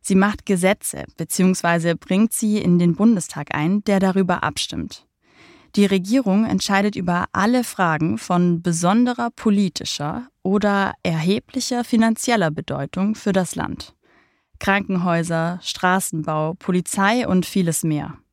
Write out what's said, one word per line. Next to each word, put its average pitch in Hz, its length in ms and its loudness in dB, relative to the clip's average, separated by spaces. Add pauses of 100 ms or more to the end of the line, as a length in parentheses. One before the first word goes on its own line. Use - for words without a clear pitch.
Sie 190 140 0
macht 202 300 2
Gesetze 190 580 0 (140)
beziehungsweise 170 800 2
bringt 208 340 0
sie 214 260 0
in 175 220 4
den 170 160 4
Bundestag 196 580 0
ein, 175 300 0
der 196 160 2
darüber 185 440 0
abstimmt. - 600 -8 (720)
Die 202 100 6
Regierung 196 600 2
entscheidet 202 500 0
über 175 380 -2
alle 240 320 2
Fragen 160 520 0
von 175 440 2
besonderer 220 680 0
politischer 202 1000 -2 (120)
oder 202 520 0 (100)
erheblicher 190 800 -2
finanzieller 226 680 2
Bedeutung 151 640 -4
für - 180 -2
das 185 220 0
Land. - 380 -8 (680)
Krankenhäuser, 175 1000 0
Straßenbau, 160 920 -2
Polizei 196 720 0
und 180 180 2
vieles 170 380 -2
mehr. 151 340 -4 (160)